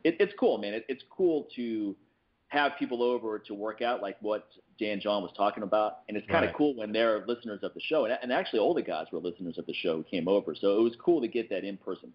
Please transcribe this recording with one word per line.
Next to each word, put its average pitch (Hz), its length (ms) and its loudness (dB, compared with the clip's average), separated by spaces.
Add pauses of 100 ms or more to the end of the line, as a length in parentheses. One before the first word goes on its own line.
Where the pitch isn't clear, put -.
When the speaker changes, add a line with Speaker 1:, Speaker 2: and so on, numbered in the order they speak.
Speaker 1:
it, 170 160 2
it's 196 200 2
cool, 165 180 4
man. 101 160 -4
It, 113 160 -6
it's 127 220 -8
cool 165 440 0
to 110 400 -4 (520)
have 143 320 2
people 123 240 -2
over 113 340 0
to 104 160 -12
work 107 300 -6
out, 117 180 0
like 98 200 -6
what 107 260 -2 (320)
Dan 107 200 -2
John 104 220 0
was 87 160 -6
talking 101 240 0
about. 107 460 0
And 104 100 -6
it's 101 80 -8
kinda 160 220 2
Speaker 2:
Right. - 80 -6
Speaker 1:
cool 147 200 4
when 107 160 -6
they're 110 360 4
listeners 113 340 -4
of 92 140 -6
the 85 60 -12
show. 151 240 2
And, 120 180 0
and 123 100 -2
actually, 170 260 0
all 127 140 4
the 139 80 0
guys 82 320 -4
were 85 60 -4
listeners 87 400 -6
of 82 80 -8
the 82 80 -4
show 82 220 0
who 80 60 -4
came 85 240 -2
over. 98 280 2
So 98 240 2
it - 20 6
was 117 140 2 (100)
cool 165 160 4
to 117 60 0
get 113 240 -4
that 92 120 -2
in-person 95 520 -8